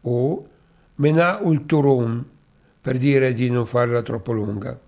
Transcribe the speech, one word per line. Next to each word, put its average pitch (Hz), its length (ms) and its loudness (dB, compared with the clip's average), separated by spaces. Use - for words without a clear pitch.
o 123 460 -2
menà 160 480 2
ul 156 240 0
turun, 135 600 0
per 131 160 -4
dire 131 360 2
di 120 180 -2
non 123 160 0
farla 120 340 0
troppo 117 300 -8
lunga. 104 460 -6